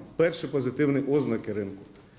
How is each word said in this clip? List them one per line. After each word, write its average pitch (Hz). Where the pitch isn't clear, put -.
перші 165
позитивні 139
ознаки 117
ринку. 98